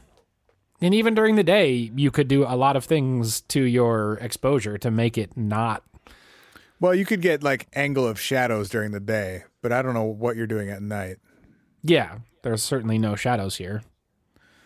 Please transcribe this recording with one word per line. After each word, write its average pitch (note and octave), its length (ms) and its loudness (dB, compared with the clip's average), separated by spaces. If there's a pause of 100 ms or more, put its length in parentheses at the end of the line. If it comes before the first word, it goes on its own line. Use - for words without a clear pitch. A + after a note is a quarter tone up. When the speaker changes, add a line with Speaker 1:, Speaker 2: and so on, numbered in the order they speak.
(800)
Speaker 1:
And F3+ 140 4
even A3+ 200 4
during A3 220 4
the G3+ 80 4
day, C#3+ 500 4
you C#3 160 2
could C#3 180 0
do C#3 160 4
a B2+ 120 0
lot C3+ 200 4
of B2 80 0
things B2+ 580 0
to - 200 0
your A#2 520 2
exposure A2+ 640 -2
to A#2+ 120 -2
make A2+ 280 0
it G#2 180 -6
not A2+ 460 -2 (1000)
Speaker 2:
Well, F3+ 140 4
you F#3+ 100 2
could G3 160 0
get, D#3+ 240 0
like, C#3 300 -2
angle C#3 320 0
of A2 120 -4
shadows A#2 500 -2
during G#2+ 220 -4
the G#2 80 -8
day, G2 460 -4 (160)
but A#2 100 -4
I A#2+ 120 0
don't B2+ 120 -4
know A2+ 80 -2
what A2 320 -4
you're A2+ 140 -6
doing G#2+ 200 -6
at G2+ 140 -12
night. G2+ 360 -8 (640)
Speaker 1:
Yeah, A#2 340 2 (240)
there's A2+ 200 -4
certainly A2+ 360 -2
no G#2+ 160 0
shadows G2+ 420 -4
here. G2+ 260 -8 (840)